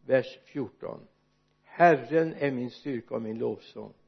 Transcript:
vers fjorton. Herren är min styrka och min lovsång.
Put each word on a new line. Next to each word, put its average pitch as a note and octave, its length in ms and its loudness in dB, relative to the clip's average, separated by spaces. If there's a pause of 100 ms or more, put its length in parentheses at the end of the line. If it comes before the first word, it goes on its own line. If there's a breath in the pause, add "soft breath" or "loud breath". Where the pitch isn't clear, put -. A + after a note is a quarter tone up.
vers C3 400 0
fjorton. - 640 -10 (560)
Herren D#3+ 720 4
är C#3+ 180 -2
min B2 180 -6
styrka A#2+ 460 -10
och A#2 60 -4
min A2 160 -8
lovsång. A2 560 -8 (140)